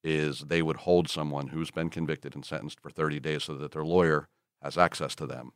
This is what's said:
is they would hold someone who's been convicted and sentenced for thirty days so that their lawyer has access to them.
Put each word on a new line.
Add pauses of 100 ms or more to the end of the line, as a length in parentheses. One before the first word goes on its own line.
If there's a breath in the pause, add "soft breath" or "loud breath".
is
they
would
hold
someone
who's
been
convicted
and
sentenced
for
thirty
days
so
that
their
lawyer (320)
has
access
to
them.